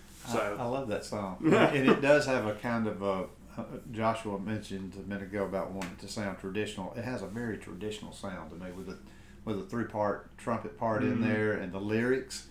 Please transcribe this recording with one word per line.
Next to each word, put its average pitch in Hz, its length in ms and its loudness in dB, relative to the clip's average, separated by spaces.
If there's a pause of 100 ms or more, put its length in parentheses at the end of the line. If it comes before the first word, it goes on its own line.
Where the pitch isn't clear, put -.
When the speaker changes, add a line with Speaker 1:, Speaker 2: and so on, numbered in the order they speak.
(300)
Speaker 1:
I, - 20 -6
Speaker 2:
So 107 280 2
Speaker 1:
I 123 60 -2
love 131 240 -2
that 104 140 0
song, 98 360 -4
Speaker 2:
<laughs> - 40 -2
Yeah. 190 300 6
Speaker 1:
and 135 160 6
it - 120 8
does 143 260 8
have 131 180 2
a 104 80 2
kind 117 340 0
of 92 140 -2
a, 95 240 2 (320)
uh, 117 60 -6 (280)
Joshua 110 480 0
mentioned 98 540 -4 (100)
a 95 60 -8
minute 101 140 -4
ago 98 220 0
about 92 260 -2
wanting 95 220 -6
it - 60 -14
to 101 80 -12
sound 98 300 -4
traditional. 98 580 -4
It 117 80 -4
has 117 200 -4
a 95 40 -6
very 110 300 -4
traditional 95 560 -8
sound 90 380 -8
to 82 40 -12
me 90 160 -8
with 92 160 -10
a, 92 100 -8 (460)
with 107 160 -2
a 92 60 -4
three-part 107 720 0
trumpet 107 400 -4
part 113 260 2
in 127 120 4
Speaker 2:
Mm-hmm. 117 120 4
Speaker 1:
there, 107 260 4
and 95 200 -2
the 95 80 -4
lyrics. 117 680 2